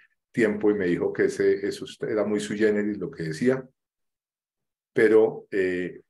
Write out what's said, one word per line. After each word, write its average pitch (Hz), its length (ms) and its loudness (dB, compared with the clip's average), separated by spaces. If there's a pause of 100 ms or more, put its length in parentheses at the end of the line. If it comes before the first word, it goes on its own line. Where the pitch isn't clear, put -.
(320)
tiempo 104 400 2
y - 20 4
me 95 140 -2
dijo 90 260 -2
que 101 120 2
ese, 98 400 2
eso 95 200 -6 (220)
era 107 180 -2
muy 104 140 -2
sui 107 180 -6
generis 104 400 0
lo 87 140 -8
que - 120 -10
decía, 101 400 -2 (1300)
pero, 110 600 4
eh, 92 580 -4